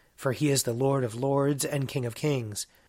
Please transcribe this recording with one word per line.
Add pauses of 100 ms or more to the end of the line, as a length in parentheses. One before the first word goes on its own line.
(140)
for
he
is
the
Lord
of
lords
and
King
of
kings, (220)